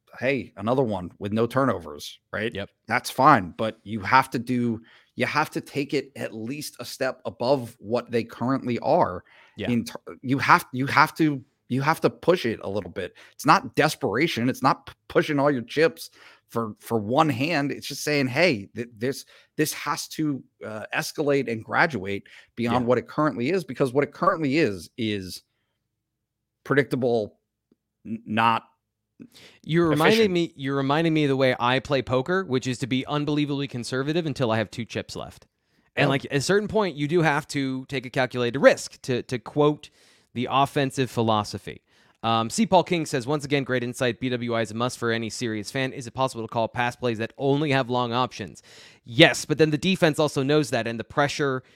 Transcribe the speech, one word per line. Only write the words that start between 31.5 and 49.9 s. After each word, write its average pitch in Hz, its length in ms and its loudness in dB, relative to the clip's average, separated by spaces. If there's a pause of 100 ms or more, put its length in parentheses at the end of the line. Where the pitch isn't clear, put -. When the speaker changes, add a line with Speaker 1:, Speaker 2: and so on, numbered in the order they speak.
Speaker 2:
I 123 200 2
play 139 220 0
poker, 151 420 0
which 131 240 -2
is 123 120 -4
to 123 80 -4
be 127 180 -2
unbelievably 147 640 -2
conservative 135 580 -2
until 127 260 0
I 110 60 2
have 107 140 -2
two 113 140 -8
chips - 300 -10
left. - 320 -14 (480)
And, 143 100 2
Speaker 1:
Yeah. 139 40 4
Speaker 2:
like, 139 160 0
at - 80 -10
a 139 80 0
certain 202 260 2
point, 185 280 0
you 143 120 -2
do 170 140 2
have 151 280 2
to 131 360 -4
take 127 200 -6
a 123 40 -12
calculated 123 500 -2
risk, - 440 4
to, 120 200 -2
to 127 160 -6
quote 147 500 0 (440)
the 120 160 -4
offensive 135 640 0
philosophy. 107 720 -2 (420)
Um, 113 280 0
C. 226 160 0
Paul 175 160 6
King 165 240 -2
says, 127 180 -4
"Once 143 180 -2
again, 143 200 0
great 123 200 -2
insight. 123 360 -2
B 127 100 -2
W 120 240 -4
I 113 80 0
is 110 80 -2
a 107 60 -10
must 120 240 -2
for 117 120 0
any 113 180 -2
serious 110 420 -6
fan. 131 200 -4
Is 117 140 -12
it 113 80 -16
possible 123 300 -2
to 110 40 -10
call 113 200 -2
pass 120 280 -4
plays 120 220 -2
that 113 180 -6
only 139 360 2
have 131 180 0
long 123 240 0
options?" 117 480 -4 (420)
Yes, 123 400 6
but 151 140 -2
then 156 140 4
the 147 60 0
defense 170 420 2